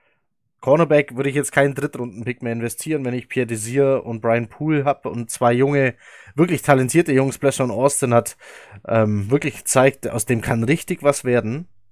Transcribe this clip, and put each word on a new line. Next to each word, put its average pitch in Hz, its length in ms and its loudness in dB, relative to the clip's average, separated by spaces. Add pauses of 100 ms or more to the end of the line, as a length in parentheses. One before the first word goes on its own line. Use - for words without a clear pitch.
(640)
Cornerback 147 520 2
würde 139 140 -2
ich 131 80 -4
jetzt 139 160 -4
keinen 139 220 2
Drittrunden-Pick 123 680 -8
mehr 120 100 -4
investieren, 123 520 -6
wenn 123 100 -4
ich 123 140 -8
Pierre 127 180 -2
Desir 120 580 0
und 117 160 -8
Brian 117 280 0
Poole 151 360 -2
hab 139 220 -2
und 113 240 -8
zwei 120 220 2
junge, 135 420 2 (400)
wirklich 165 280 2
talentierte 143 500 2
Jungs. 131 260 2
Preston 131 320 0
Austin 123 440 0
hat, 117 220 2 (520)
ähm, 107 420 0
wirklich 139 280 0
gezeigt, - 500 0
aus 120 160 -6
dem 117 160 0
kann 113 240 -2
richtig 160 380 -2
was 139 220 0
werden. 123 440 -2 (240)